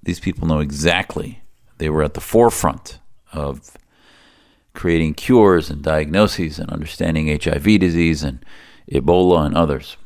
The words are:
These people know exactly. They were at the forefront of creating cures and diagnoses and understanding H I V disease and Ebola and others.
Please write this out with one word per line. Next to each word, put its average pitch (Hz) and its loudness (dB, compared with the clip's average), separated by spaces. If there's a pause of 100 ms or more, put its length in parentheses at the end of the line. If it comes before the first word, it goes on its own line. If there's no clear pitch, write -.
These 87 -6
people 85 -6
know 78 0
exactly. 76 -4 (360)
They 78 -4
were 76 0
at 73 -2
the - -10
forefront - 0 (320)
of 71 -10 (960)
creating 82 0
cures 101 4
and 73 -10
diagnoses 78 -2
and 82 -10
understanding 78 -4
H 76 -2
I 78 -2
V 101 4
disease 82 2
and 64 -8 (480)
Ebola 85 4
and 73 -2
others. 73 -2